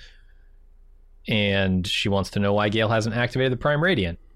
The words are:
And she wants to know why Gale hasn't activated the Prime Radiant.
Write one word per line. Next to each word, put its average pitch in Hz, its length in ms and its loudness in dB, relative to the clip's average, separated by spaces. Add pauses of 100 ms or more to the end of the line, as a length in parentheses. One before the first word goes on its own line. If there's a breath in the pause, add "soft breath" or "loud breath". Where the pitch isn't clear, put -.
(1300 soft breath)
And 98 580 2
she - 240 -2
wants 98 220 0
to - 80 -2
know 101 140 2
why 104 160 2
Gale 110 200 0
hasn't 110 260 0
activated 127 360 0
the 123 60 -2
Prime 147 260 0
Radiant. 107 360 0 (160)